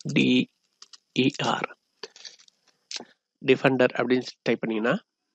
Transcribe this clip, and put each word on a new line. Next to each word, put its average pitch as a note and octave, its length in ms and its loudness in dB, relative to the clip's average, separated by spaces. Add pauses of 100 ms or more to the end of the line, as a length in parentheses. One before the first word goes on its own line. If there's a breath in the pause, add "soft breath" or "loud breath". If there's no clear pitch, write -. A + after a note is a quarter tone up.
(140)
டி B2+ 360 4 (680)
இ C3 100 2 (140)
ஆர். - 340 -4 (1700 loud breath)
Defender C3 480 4
அப்படின்னு B2 320 -2 (160)
டைப் A#2 180 -2
பண்ணீங்கன்னா, A#2 380 -2 (380)